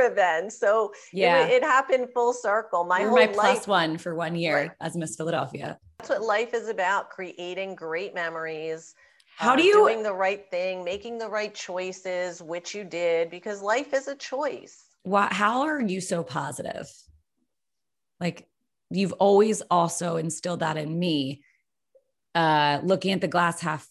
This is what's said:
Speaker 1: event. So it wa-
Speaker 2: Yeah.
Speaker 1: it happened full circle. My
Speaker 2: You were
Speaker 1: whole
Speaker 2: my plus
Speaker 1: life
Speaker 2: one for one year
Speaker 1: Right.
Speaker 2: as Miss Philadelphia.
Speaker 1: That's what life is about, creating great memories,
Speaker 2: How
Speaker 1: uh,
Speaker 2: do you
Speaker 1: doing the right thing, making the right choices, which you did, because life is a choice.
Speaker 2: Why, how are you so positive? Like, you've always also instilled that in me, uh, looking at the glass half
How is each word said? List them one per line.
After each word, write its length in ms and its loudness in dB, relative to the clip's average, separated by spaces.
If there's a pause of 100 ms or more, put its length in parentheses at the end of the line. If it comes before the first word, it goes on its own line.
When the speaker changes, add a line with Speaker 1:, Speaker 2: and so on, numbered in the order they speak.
(120)
Speaker 1:
event. 420 2
So 380 2 (220)
it 60 -4
wa- 20 2
Speaker 2:
Yeah. 260 6
Speaker 1:
it 160 4
happened 500 2
full 200 2
circle. 520 -2
My 140 2
Speaker 2:
You 60 0
were 60 2
Speaker 1:
whole 160 8
Speaker 2:
my 60 -4
plus 260 4
Speaker 1:
life 80 -12
Speaker 2:
one 300 2
for 180 -8
one 200 -4
year 200 0
Speaker 1:
Right. 160 0 (100)
Speaker 2:
as 140 -6
Miss 200 -6
Philadelphia. 640 -4 (200)
Speaker 1:
That's 120 -12
what 120 -2
life 320 -2
is 160 -4
about, 400 -2
creating 640 -10
great 380 -8
memories, 800 -8 (420)
Speaker 2:
How 160 4
Speaker 1:
uh, 40 4
Speaker 2:
do 60 4
you 100 8
Speaker 1:
doing 300 6
the 100 -2
right 360 -2
thing, 340 -4
making 340 -8
the 120 -8
right 240 -4
choices, 880 -6
which 340 -10
you 80 -10
did, 460 0
because 320 -10
life 320 -2
is 140 -2
a 80 -8
choice. 680 -8 (200)
Speaker 2:
Why, 280 2
how 320 0
are 180 -2
you 200 -2
so 220 -4
positive? 640 -8 (1300)
Like, 280 -6 (420)
you've 240 -2
always 480 4 (100)
also 460 0
instilled 420 -4
that 180 -2
in 220 -4
me, 440 -2 (920)
uh, 480 4
looking 280 2
at 100 0
the 60 0
glass 340 2
half 300 -4